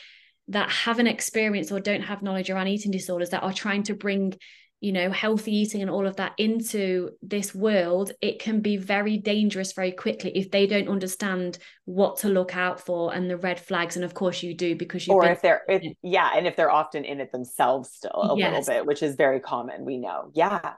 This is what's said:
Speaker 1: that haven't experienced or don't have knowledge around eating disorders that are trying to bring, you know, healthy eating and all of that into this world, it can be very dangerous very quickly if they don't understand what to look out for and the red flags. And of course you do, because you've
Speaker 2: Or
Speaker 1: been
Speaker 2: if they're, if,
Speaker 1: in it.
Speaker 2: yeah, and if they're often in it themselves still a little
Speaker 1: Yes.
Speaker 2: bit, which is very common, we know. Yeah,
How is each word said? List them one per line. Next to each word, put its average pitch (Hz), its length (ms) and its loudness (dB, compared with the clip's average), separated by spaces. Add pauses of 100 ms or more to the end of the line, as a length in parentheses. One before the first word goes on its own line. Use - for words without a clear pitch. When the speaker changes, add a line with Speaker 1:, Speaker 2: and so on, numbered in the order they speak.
(480)
Speaker 1:
that 202 220 0
haven't 233 360 2
experienced 214 640 0
or 196 100 -2
don't 202 220 0
have 202 180 -8
knowledge 190 300 -2
around 185 160 -2
eating 208 240 0
disorders 175 400 -2
that 185 140 -2
are 190 80 -2
trying 202 320 -2
to 208 100 -4
bring, 196 400 0 (460)
you 208 120 -4
know, 185 180 0
healthy 214 460 0
eating 214 240 0
and 190 100 -2
all 196 160 0
of 190 100 -4
that 190 200 -4
into 208 720 0 (140)
this 196 320 -6
world, 196 640 2
it - 200 -2
can 220 200 0
be 208 160 2
very 202 400 0
dangerous 202 560 0
very 185 200 -2
quickly 214 440 -4
if 190 140 -2
they 202 160 4
don't 202 240 2
understand 185 680 -2 (300)
what 190 320 2
to 208 100 0
look 185 260 2
out 180 240 -2
for 170 360 -2
and 180 160 -2
the 180 80 -4
red 180 200 -4
flags. 170 380 -2
And 180 80 -2
of 170 80 -6
course 180 300 -2
you 175 120 -6
do, 170 220 -2
because 170 300 -6
you've 196 80 6
Speaker 2:
Or 185 80 8
Speaker 1:
been 170 100 8
Speaker 2:
if 175 80 -2
they're, 175 260 6
if, 190 160 2
Speaker 1:
in 160 100 -8
it. - 100 -20
Speaker 2:
yeah, 175 340 2
and 175 100 4
if 165 100 -2
they're 160 140 4
often 151 360 2
in 139 160 -6
it 123 100 -12
themselves 127 600 0
still - 220 -10
a - 200 2
little 196 40 2
Speaker 1:
Yes. 170 280 0
Speaker 2:
bit, 120 180 0
which 147 180 -2
is 143 140 -2
very 135 240 4
common, 131 460 -6
we 135 100 -4
know. 110 380 -6
Yeah, 170 440 0